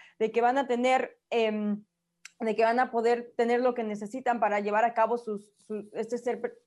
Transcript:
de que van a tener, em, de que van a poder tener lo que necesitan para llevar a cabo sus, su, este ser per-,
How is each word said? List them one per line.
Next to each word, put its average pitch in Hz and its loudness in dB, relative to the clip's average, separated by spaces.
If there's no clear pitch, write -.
de 220 0
que 233 2
van 247 4
a 269 0
tener, 254 0
em, 214 0
de 220 -2
que 220 4
van 233 4
a 233 -2
poder 233 0
tener 240 2
lo 247 2
que 240 -4
necesitan 214 -4
para 208 2
llevar 208 2
a 233 2
cabo 226 2
sus, 214 -10
su, 208 -10
este 220 -6
ser 240 -4
per-, 233 -8